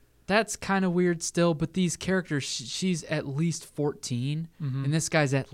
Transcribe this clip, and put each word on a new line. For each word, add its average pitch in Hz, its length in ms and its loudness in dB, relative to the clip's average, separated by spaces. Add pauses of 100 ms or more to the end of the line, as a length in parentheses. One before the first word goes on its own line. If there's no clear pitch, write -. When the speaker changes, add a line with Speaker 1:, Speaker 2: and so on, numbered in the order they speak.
(260)
Speaker 1:
that's 214 300 0
kinda 190 340 2
weird 175 320 2
still, 170 320 2
but 156 200 -4
these 180 220 0
characters, 175 480 -2
sh-, - 220 -6
she's 180 380 -2
at 151 220 -2
least 156 380 -2
fourteen, 147 840 -4 (120)
Speaker 2:
Mm-hmm. 135 240 -4
Speaker 1:
and 143 80 0
this 160 160 0
guy's 147 240 2
at 135 220 -2